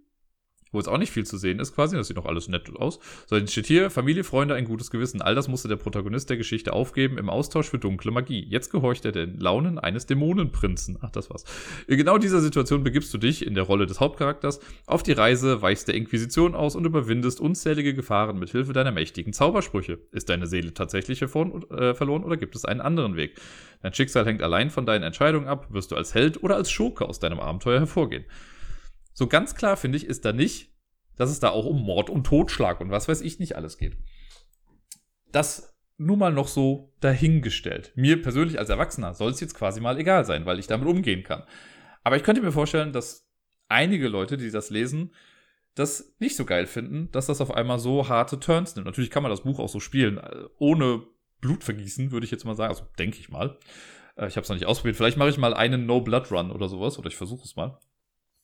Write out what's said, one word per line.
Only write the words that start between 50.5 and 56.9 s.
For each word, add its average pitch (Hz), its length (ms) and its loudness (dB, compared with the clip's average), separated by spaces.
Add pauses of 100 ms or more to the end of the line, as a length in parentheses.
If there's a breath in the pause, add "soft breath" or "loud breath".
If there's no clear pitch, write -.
ohne 139 480 2 (340)
Blutvergießen, 120 720 -4
würde 117 140 -4
ich 110 60 -8
jetzt 120 140 -8
mal 110 100 -6
sagen. 110 160 -2
Also, - 140 -8 (140)
denke 98 200 -4
ich - 100 -20
mal. 107 300 -6 (580 loud breath)
Äh, 104 100 -4
ich 92 100 -10
hab's - 120 -4
noch 101 80 -2
nicht 87 100 -4
ausprobiert. 113 300 2
Vielleicht 117 200 4
mache 147 140 6
ich 143 80 0
mal 120 160 2
einen 123 320 2
No-Blood-Run 117 640 2
oder 98 180 -4
sowas. 95 300 -4